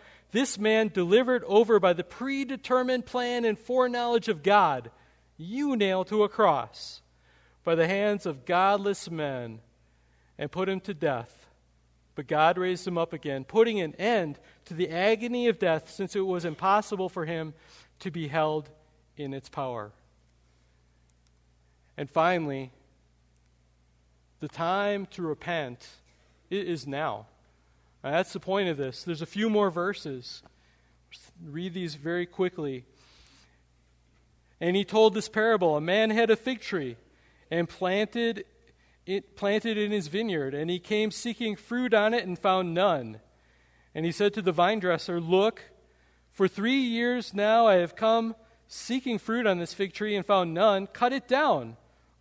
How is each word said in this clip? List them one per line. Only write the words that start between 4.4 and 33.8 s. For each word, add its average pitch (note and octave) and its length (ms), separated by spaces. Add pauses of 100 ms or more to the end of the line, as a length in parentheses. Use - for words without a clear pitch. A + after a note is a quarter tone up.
God, D#3 480 (460)
you B3+ 380
nailed F#3+ 320
to G#3 160
a G3+ 60
cross D3+ 720 (640)
by E3 100
the E3 120
hands G3+ 380
of C#3+ 200
godless G3 640
men C3 520 (760)
and D3 140
put F#3 180
him F#3+ 120
to G3+ 120
death. C#3+ 560 (680)
But C3+ 120
God D#3+ 300
raised F#3 300
him F3 100
up E3+ 160
again, C3+ 320
putting A3+ 340
an D#3 160
end F#3 440 (260)
to - 80
the D#3+ 160
agony A3+ 580
of A3+ 120
death, E3 300
since - 260
it G3+ 60
was F3+ 220
impossible F#3+ 680
for F3 160
him D#3+ 280 (460)
to F#3+ 100
be D#3 200
held D#3 400 (480)
in C#3 160
its C3+ 160
power." A#2+ 420 (2000)
And C#3+ 120
finally, D#3+ 640 (1700)
the D3+ 80
time G3 600
to - 140
repent, D3+ 680 (600)
it G3+ 200
is D3 180
now. C3+ 400 (760)
And C#3 120
that's F3+ 180
the F#3 60
point F#3+ 280
of D#3+ 100
this. C3 260
There's E3 180
a E3 60
few G#3+ 200
more G#3 220
verses. E3 720 (720)
Just - 280
read E3+ 360
these F3 180
very E3+ 320
quickly. D#3 580 (1800)